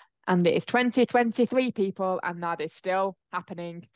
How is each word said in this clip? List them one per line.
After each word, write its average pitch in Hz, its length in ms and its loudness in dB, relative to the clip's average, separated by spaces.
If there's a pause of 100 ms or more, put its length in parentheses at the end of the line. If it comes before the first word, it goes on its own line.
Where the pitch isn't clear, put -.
(260)
And 180 200 4
it - 80 4
is - 120 0
twenty 247 400 2
twenty-three, 240 640 2
people, 190 500 -2
and 170 200 -6
that 170 180 -4
is 156 120 -6
still 190 440 -2 (160)
happening 170 640 -10